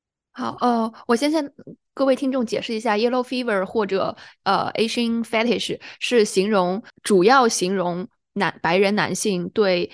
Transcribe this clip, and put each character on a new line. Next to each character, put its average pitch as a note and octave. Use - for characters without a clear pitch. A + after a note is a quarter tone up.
好， A#3+
呃， A3+
我 A#3
先 C#4+
向 D4
各 C4+
位 C4+
听 C4
众 B3+
解 -
释 A#3
一 A3
下 G#3+
yellow A#3+
fever A#3+
或 G3+
者， G3
呃， F#3+
Asian A3+
fetish A3+
是 G#3+
形 G3
容， F#3+
主 F#3
要 A#3+
形 F#3
容 F3+
男-， F#3
白 E3+
人 G3+
男 F3+
性 F#3
对 F#3